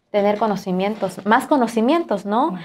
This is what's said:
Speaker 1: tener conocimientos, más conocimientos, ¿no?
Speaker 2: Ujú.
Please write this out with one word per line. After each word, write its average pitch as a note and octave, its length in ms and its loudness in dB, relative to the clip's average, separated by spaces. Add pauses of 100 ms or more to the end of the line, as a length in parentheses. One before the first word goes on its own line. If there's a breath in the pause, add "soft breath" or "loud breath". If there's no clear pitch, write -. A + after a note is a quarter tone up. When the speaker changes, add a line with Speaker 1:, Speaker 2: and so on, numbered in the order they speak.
(100)
Speaker 1:
tener G#3 280 2
conocimientos, G3 840 -2
más B3 220 2
conocimientos, A#3+ 800 0
¿no? A#3 220 0
Speaker 2:
Ujú. F3+ 160 -6